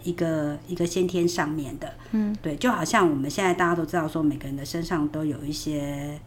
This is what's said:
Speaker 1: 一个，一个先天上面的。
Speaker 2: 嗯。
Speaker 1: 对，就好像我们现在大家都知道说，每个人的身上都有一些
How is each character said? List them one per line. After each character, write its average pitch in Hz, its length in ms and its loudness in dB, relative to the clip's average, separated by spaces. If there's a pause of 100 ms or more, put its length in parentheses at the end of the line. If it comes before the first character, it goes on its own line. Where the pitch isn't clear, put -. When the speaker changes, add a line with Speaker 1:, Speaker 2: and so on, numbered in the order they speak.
Speaker 1:
一 170 100 -2
个， 156 540 0
一 180 80 -6
个 175 120 2
先 180 200 2
天 175 220 2
上 170 200 0
面 151 300 -4
的。 - 140 -8 (200)
Speaker 2:
嗯。 214 300 2
Speaker 1:
对， 151 140 -2
就 247 160 4
好 202 100 0
像 196 260 6
我 147 60 4
们 135 160 -2
现 196 140 0
在 180 80 4
大 175 160 2
家 170 80 4
都 165 80 0
知 175 120 -2
道 160 120 2
说， 160 140 0
每 143 140 4
个 135 100 -10
人 139 100 -4
的 139 80 -6
身 170 180 -4
上 165 260 0
都 156 160 -4
有 135 200 -2
一 147 80 -2
些 147 760 -4